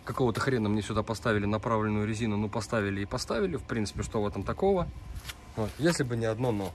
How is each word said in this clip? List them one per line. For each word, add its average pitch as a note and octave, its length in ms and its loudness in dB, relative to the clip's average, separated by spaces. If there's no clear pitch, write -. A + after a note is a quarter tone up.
Какого-то A#2+ 360 2
хрена A#2+ 280 2
мне G#2 140 2
сюда G#2+ 220 0
поставили G#2+ 420 2
направленную G#2+ 640 2
резину, A2 300 0
ну G#2+ 120 0
поставили G2+ 520 0
и G2+ 40 -2
поставили, C3 500 -2
в A#2+ 80 -4
принципе, A2 380 -2
что G#2+ 200 -2
в G#2 60 2
этом G2 160 -4
такого? F#3 440 2
Вот, G#2+ 220 -2
если D#3+ 260 2
бы A#2+ 140 -2
не A2+ 80 0
одно A2+ 260 0
но. G2 240 -2